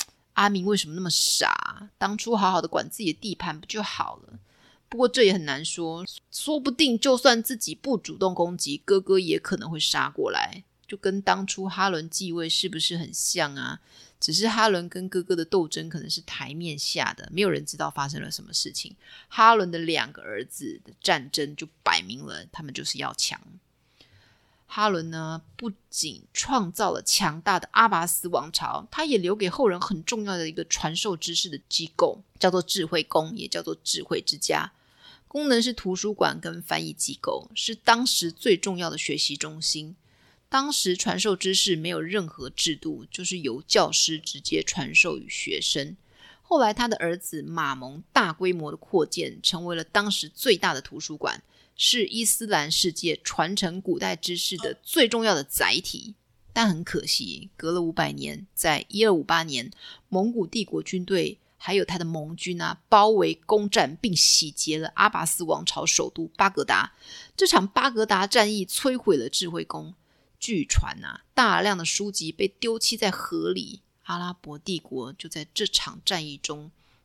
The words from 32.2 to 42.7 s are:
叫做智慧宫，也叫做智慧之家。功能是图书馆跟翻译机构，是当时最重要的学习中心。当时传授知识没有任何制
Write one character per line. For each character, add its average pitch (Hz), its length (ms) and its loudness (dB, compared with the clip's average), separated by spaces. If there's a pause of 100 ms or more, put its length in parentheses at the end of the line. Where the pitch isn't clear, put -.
叫 185 120 4
做 185 100 2
智 180 240 -2
慧 160 180 0
宫， 160 340 0
也 170 100 -8
叫 170 160 -6
做 160 200 -6
智 - 200 -4
慧 - 180 -2
之 - 160 -2
家。 151 360 -2 (560)
功 294 200 -2
能 233 140 6
是 247 100 0
图 185 220 -4
书 202 180 -4
馆 160 280 0
跟 165 220 -10
翻 160 220 -2
译 156 80 -8
机 139 280 -6
构， - 340 -6
是 - 200 -4
当 233 320 2
时 170 260 0
最 - 240 2
重 185 200 -4
要 175 140 -4
的 151 80 -8
学 147 180 -4
习 147 200 -2
中 156 240 -8
心。 156 360 -4 (520)
当 269 240 0
时 180 240 2
传 180 220 -2
授 196 160 2
知 185 200 0
识 190 200 4
没 160 140 -4
有 170 120 -4
任 175 260 -4
何 135 220 -12
制 - 280 -2